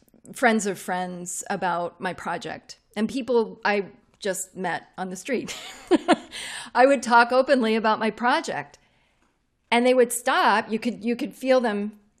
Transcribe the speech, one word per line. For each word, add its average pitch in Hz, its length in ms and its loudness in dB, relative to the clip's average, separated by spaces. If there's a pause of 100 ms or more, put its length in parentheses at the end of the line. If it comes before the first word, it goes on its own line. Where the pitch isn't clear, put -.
(340)
friends 220 320 2
of 190 120 -4
friends 180 720 -8
about 175 520 -4
my 185 120 -6
project - 640 -10 (180)
and 214 100 0
people 233 560 -2
I 202 220 0 (340)
just - 380 -6
met 175 400 -6
on 185 120 -8
the 185 60 -12
street, - 400 -6 (340)
<laughs> - 880 0
I 247 100 8
would 277 180 4
talk 233 280 6
openly 254 440 2
about 214 240 0
my 220 100 0
project. 220 720 -2 (920)
And 240 160 2
they 254 80 6
would 240 180 4
stop. 233 600 2
You 220 80 -2
could, 202 240 -6
you 233 120 -2
could 233 200 -8
feel 262 260 2
them 208 380 -4 (200)